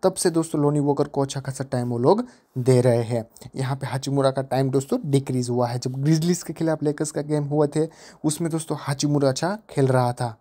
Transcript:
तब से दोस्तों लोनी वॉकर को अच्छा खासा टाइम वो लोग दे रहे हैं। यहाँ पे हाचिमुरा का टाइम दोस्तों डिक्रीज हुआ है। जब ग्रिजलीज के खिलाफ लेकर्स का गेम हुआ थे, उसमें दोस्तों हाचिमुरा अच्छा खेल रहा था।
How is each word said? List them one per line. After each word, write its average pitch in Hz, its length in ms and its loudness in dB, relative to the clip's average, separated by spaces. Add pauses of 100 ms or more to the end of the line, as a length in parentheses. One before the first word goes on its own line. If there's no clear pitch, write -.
तब 185 120 4
से - 160 2
दोस्तों 160 300 0
लोनी 147 200 2
वॉकर 143 280 0
को 143 140 -2
अच्छा 135 180 -4
खासा 131 240 -8
टाइम 123 240 -4
वो 120 100 -4
लोग 185 260 4 (340)
दे 127 220 6
रहे 120 220 4
हैं। 113 220 -4 (320)
यहाँ 131 200 -4
पे 135 100 -10
हाचिमुरा 135 440 0
का 135 140 -4
टाइम 135 260 0
दोस्तों 135 360 0
डिक्रीज 135 440 0
हुआ 120 180 2
है। 123 100 -4
जब 127 240 -6
ग्रिजलीज 160 400 2
के - 100 -12
खिलाफ 160 300 -2
लेकर्स 151 280 -2
का 151 120 -6
गेम 147 220 -2
हुआ 147 220 2
थे, 151 200 0 (380)
उसमें 160 260 -2
दोस्तों 156 300 -4
हाचिमुरा 143 480 0
अच्छा 165 280 -2 (140)
खेल 139 160 2
रहा 127 260 2
था। 120 280 -6